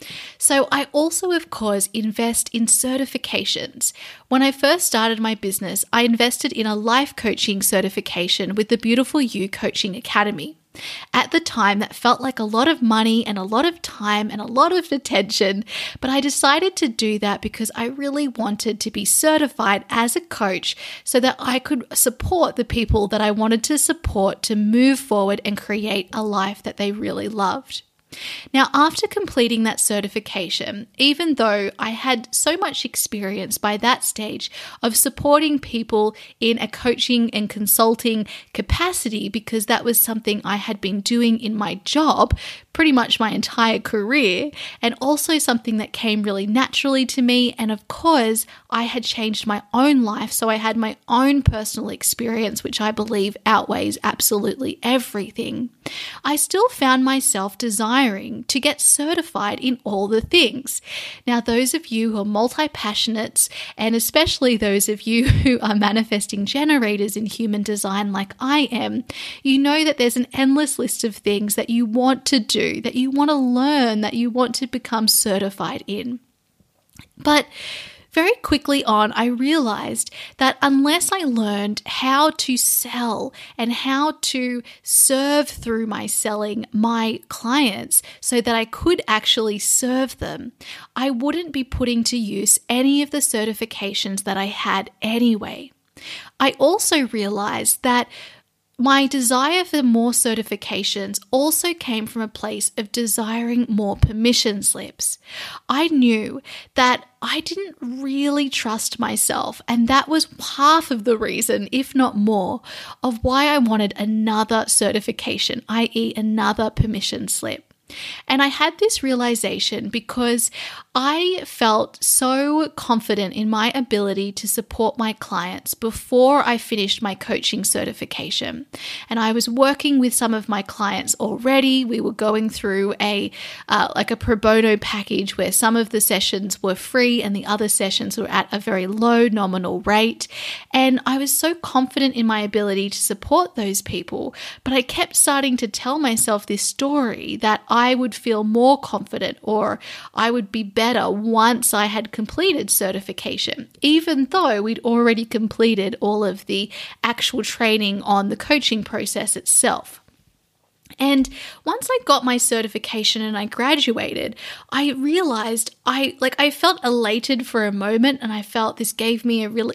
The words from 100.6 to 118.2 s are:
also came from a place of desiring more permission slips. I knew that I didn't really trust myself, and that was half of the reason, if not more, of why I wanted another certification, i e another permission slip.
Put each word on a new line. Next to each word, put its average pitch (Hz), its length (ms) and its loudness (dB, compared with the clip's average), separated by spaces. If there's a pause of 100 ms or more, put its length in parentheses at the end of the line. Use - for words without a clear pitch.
also 311 440 2
came 226 320 -4
from 226 160 -6
a 220 60 -6
place 214 500 -6
of 208 120 -6
desiring 233 800 -2
more 208 260 0
permission 220 680 2
slips. - 560 -4 (500)
I 294 200 2
knew 247 520 2 (360)
that 254 280 4 (160)
I 285 200 -4
didn't 339 420 -8
really 277 640 -2
trust 220 500 -4
myself, 220 720 -2
and 240 200 4
that 269 200 4
was 311 200 2 (280)
half 311 340 4
of 226 140 -4
the 220 140 2
reason, 202 520 -2
if 262 240 -2
not 254 220 2
more, 208 460 0 (400)
of 240 200 -2
why 262 260 2
I 294 100 4
wanted 214 400 2
another 220 680 0
certification, - 1040 -2
i 226 240 0
e 226 240 -2
another 220 540 0
permission - 580 -2
slip. - 420 -6 (580)